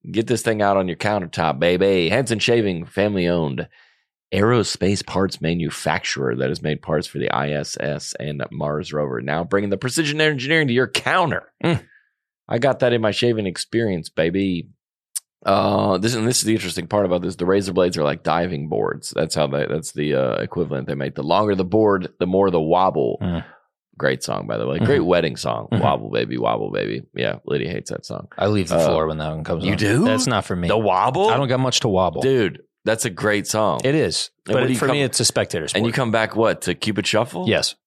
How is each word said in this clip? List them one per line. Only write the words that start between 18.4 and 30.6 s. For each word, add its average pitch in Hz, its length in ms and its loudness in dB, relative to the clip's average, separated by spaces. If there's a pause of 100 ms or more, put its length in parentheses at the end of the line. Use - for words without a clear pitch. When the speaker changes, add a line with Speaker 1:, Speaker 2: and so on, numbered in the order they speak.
Speaker 1:
boards. - 480 -4
That's 80 200 -2
how 76 120 4
they, 69 220 -2
that's 78 220 -4
the, 73 240 -2
uh, 65 260 0
equivalent 71 460 -4
they 71 80 -4
make. 67 200 -6
The 71 80 -6
longer 101 320 2
the 92 100 0
board, 98 540 2
the 92 60 2
more 95 240 2
the 85 120 2
wobble. 80 600 2
Speaker 2:
Mm. 85 240 -4 (520)
Speaker 1:
Great 65 260 0
song, 50 240 -6
by 55 100 -4
the 57 100 -4
way. 71 100 -4
Speaker 2:
Mm-hmm. - 80 0
Speaker 1:
Great 135 200 2
wedding 82 320 2
song. 57 340 -4
Speaker 2:
Mm-hmm. - 120 2
Speaker 1:
Wobble, 60 260 0
baby, 57 280 -4
wobble, 55 340 -2
baby. 50 320 -4 (100)
Yeah, 55 320 -2
Lydia 71 260 -2
hates 50 200 -8
that - 140 -10
song. - 220 -12 (100)
Speaker 2:
I 95 100 2
leave 101 220 2
the - 80 2
Speaker 1:
Uh, 80 80 4
Speaker 2:
floor 78 220 2
when 78 120 -4
that 78 100 -4
one 78 140 -6
comes 82 200 -4
Speaker 1:
you 95 100 0
Speaker 2:
on. - 40 0
Speaker 1:
do? 107 260 2
Speaker 2:
That's - 240 2
not 110 180 2
for 98 100 -4
me. 87 120 -2